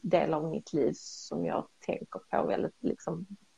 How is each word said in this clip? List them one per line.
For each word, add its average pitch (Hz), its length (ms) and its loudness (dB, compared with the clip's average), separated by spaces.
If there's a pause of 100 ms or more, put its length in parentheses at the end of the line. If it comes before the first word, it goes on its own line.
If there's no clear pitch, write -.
del 160 300 4
av 156 160 0
mitt - 240 -6
liv 143 220 4
som - 500 -6
jag - 200 0 (200)
tänker - 340 -4 (120)
på 80 120 4
väldigt - 400 0
liksom 170 420 -2 (320)